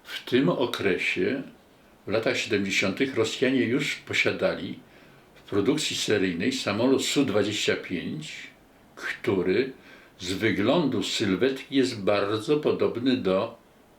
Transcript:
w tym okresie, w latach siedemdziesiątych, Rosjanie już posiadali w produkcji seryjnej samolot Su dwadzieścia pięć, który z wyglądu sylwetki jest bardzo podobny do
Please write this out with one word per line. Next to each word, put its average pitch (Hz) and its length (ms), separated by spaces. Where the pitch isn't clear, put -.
w - 260
tym 139 200
okresie, 196 920
w 98 40
latach 117 260
siedemdziesiątych, 101 760
Rosjanie 123 460
już 120 340
posiadali 95 840
w - 140
produkcji 107 460
seryjnej 95 560
samolot 120 540
Su 139 200
dwadzieścia 104 500
pięć, 78 580
który 101 760
z 90 140
wyglądu 107 720
sylwetki 120 720
jest 120 260
bardzo 104 560
podobny 117 600
do 95 400